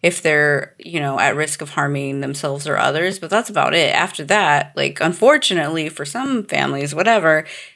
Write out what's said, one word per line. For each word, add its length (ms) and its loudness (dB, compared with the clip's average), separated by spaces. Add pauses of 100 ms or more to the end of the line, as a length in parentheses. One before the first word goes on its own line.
if 200 2
they're, 560 2
you 220 -6
know, 180 -2
at 180 2
risk 260 -4
of 80 -10
harming 500 -2
themselves 460 -6
or 100 0
others, 420 0
but 120 -10
that's 200 0
about 240 2
it. 200 -2
After 300 0
that, 520 2
like, 240 -2
unfortunately, 880 2
for 160 -8
some 400 -4
families, 500 -2
whatever, 500 2 (320)